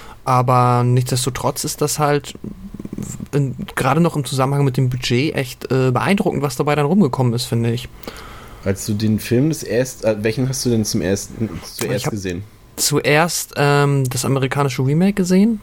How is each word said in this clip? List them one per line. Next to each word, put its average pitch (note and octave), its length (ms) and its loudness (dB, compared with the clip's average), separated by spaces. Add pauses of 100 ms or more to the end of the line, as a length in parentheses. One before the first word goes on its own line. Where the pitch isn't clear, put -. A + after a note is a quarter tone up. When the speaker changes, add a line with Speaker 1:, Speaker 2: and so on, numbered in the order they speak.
(260)
Speaker 1:
Aber B2 580 4
nichtsdestotrotz B2+ 800 0
ist - 180 -6
das D3 160 0
halt D3 360 0 (1000)
in, C#3 220 0 (220)
gerade C#3+ 240 2
noch E3+ 160 2
im C#3+ 80 -2
Zusammenhang C#3 400 0
mit C3 140 0
dem C3 100 2
Budget B2+ 460 0
echt, - 360 -6
äh, C3 200 2
beeindruckend, C#3+ 500 0
was C3+ 160 -4
dabei D3 200 0
dann D3 100 2
rumgekommen C3+ 480 2
ist, B2 100 -4
finde A#2 280 0
ich. - 180 -6 (760)
Speaker 2:
Als G2+ 220 -4
du A2 80 0
den G#2+ 240 2
Film B2+ 320 2
das D#3 120 -4
erst, B2 440 -2
äh, A2 160 2
welchen A#2+ 260 0
hast C3 160 -4
du B2+ 60 2
denn A2 160 2
zum G#2+ 160 -2
ersten, G2+ 480 -2 (120)
zuerst - 340 -4
Speaker 1:
Ich B2 100 -4
hab C3+ 60 -2
Speaker 2:
gesehen? F#2+ 300 -6 (340)
Speaker 1:
zuerst, D3 800 0
ähm, C#3+ 520 4
das B2 160 -4
amerikanische C3+ 600 0
Remake E3 280 4
gesehen. G3+ 500 2